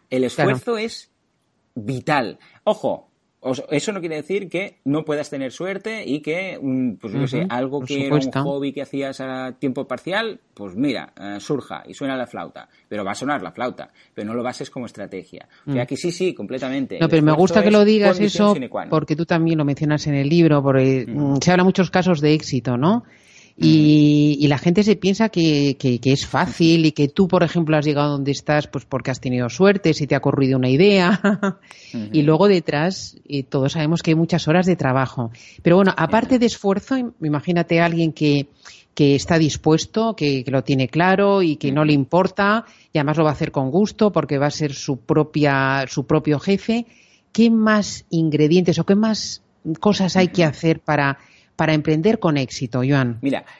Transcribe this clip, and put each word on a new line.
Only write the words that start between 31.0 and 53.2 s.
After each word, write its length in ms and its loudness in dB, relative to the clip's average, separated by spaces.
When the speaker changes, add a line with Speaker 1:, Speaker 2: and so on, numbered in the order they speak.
Speaker 2:
<laughs> 720 -6
Speaker 1:
Ujú. 180 -8
Speaker 2:
Y 120 2
luego 260 4
detrás, 680 -2
eh, 160 -6
todos 300 -2
sabemos 300 -2
que 80 2
hay 40 4
muchas 340 0
horas 160 2
de 100 2
trabajo. 560 -2
Pero 160 4
bueno, 180 4
aparte 400 0
Speaker 1:
Ujú. 60 4
Speaker 2:
de 60 2
esfuerzo, 500 -2
im-, 240 -6
imagínate 580 0
a 60 4
alguien 260 0
que, 360 0
que 220 4
está 240 0
dispuesto, 800 0
que, 260 -2
que 80 -8
lo 140 0
tiene 240 0
claro 520 2
y 140 0
que 160 -4
no 100 2
Speaker 1:
Ujú. 60 2
Speaker 2:
le 60 4
importa, 720 0
y 60 -2
además 200 0
lo 60 2
va 60 4
a 40 0
hacer 200 -6
con 180 -2
gusto 400 2
porque 260 -2
va 100 0
a 40 -2
ser 220 -4
su 260 -6
propia, 880 0
su 180 -6
propio 340 0
jefe. 460 -2
¿Qué 180 4
más 600 0
ingredientes 680 2
o 60 0
qué 100 2
más 460 -2
cosas 380 0
hay 120 4
que 140 0
Speaker 1:
Ujú. 80 4
Speaker 2:
hacer 280 0
para, 380 -2
para 160 2
emprender 460 0
con 180 0
éxito, 500 -6
Joan? 340 0